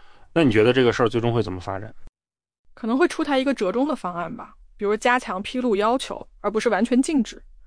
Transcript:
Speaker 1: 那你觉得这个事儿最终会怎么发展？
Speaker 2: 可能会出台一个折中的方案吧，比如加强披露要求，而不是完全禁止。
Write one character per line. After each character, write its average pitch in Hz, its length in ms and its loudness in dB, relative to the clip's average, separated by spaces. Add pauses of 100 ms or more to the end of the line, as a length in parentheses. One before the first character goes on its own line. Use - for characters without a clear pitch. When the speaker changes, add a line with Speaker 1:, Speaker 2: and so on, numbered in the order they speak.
(320)
Speaker 1:
那 165 140 4
你 127 40 4
觉 107 140 6
得 123 80 6
这 131 100 4
个 120 120 4
事 131 100 2
儿 110 60 4
最 120 100 -2
终 117 140 0
会 117 100 2
怎 98 80 -8
么 92 80 -8
发 98 180 -6
展？ 107 160 -14 (800)
Speaker 2:
可 - 140 -10
能 240 100 0
会 349 80 4
出 349 160 -2
台 285 160 0
一 262 60 0
个 269 100 0
折 185 160 -2
中 240 160 -2
的 302 80 -2
方 180 200 -8
案 170 200 -8
吧， - 200 -16 (240)
比 208 80 -6
如 208 100 0
加 247 240 2
强 196 240 -6
披 - 160 -8
露 240 160 0
要 220 220 2
求， - 280 -12 (140)
而 208 100 -4
不 214 80 -4
是 226 120 0
完 208 160 2
全 254 160 2
禁 294 200 0
止。 - 220 -10 (240)